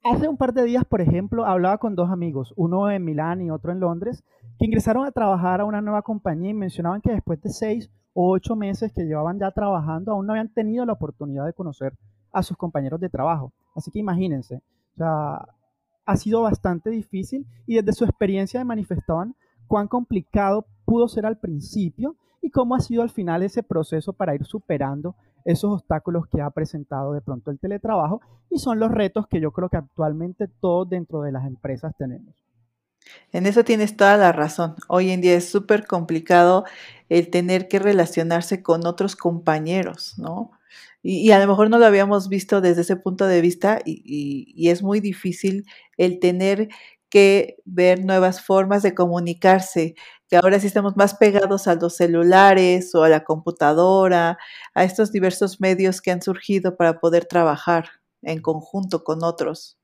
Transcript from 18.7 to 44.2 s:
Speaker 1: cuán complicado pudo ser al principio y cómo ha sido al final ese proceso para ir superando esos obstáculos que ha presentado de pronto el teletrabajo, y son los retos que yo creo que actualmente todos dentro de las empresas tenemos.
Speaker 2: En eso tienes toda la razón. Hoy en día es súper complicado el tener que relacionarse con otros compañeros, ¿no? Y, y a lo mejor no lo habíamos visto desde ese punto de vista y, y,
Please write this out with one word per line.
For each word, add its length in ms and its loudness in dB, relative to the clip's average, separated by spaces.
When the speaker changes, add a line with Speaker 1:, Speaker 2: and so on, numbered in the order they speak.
Speaker 1:
cuán 220 0
complicado 760 -2
pudo 240 2
ser 180 -6
al 120 -4
principio 760 -8
y 100 -6
cómo 260 0
ha 40 -2
sido 220 -2
al 80 -4
final 320 -4
ese 220 -4
proceso 480 -4
para 240 -4
ir 80 -6
superando 720 -6
esos 280 -2
obstáculos 540 -4
que 160 -4
ha 80 -6
presentado 640 -8
de 80 -8
pronto 280 -10
el 80 -10
teletrabajo, 640 -4
y 80 -2
son 220 -2
los 100 0
retos 380 -2
que 120 -2
yo 100 -2
creo 200 -6
que 80 -2
actualmente 680 -6
todos 440 -2
dentro 320 -6
de 100 -6
las 140 -6
empresas 500 -10
tenemos. 380 -12
Speaker 2:
En 140 -2
eso 180 4
tienes 320 0
toda 220 6
la 140 6
razón. 420 -4
Hoy 220 2
en 120 -2
día 120 6
es 140 0
súper 380 0
complicado 800 4
el 220 2
tener 360 0
que 120 0
relacionarse 840 0
con 240 0
otros 300 -4
compañeros, 1040 -4
¿no? 320 -10
Y, 240 0
y 60 10
a 60 10
lo 80 6
mejor 240 4
no 80 4
lo 80 8
habíamos 420 4
visto 320 0
desde 220 2
ese 140 0
punto 300 -2
de 140 4
vista 460 0
y, 180 -10
y, 500 -8